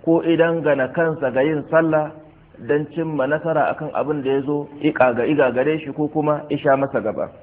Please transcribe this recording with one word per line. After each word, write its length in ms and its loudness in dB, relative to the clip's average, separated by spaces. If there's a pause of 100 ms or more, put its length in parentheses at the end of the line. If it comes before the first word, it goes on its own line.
ko 180 4
idan 400 2
gana 300 2
kansa 380 0
ga 100 2
yin 280 0
sallah 420 2 (560)
don 260 0
cimma 340 -2
nasara 460 0
akan 200 -8
abin 300 -2
da 80 0
ya 100 2
zo 260 -4 (140)
iƙaga-iga 720 2
gare 260 0
shi 140 -10
ko 140 -4
kuma 420 -2
isha 280 2
masa 240 -2
gaba. 280 -4 (140)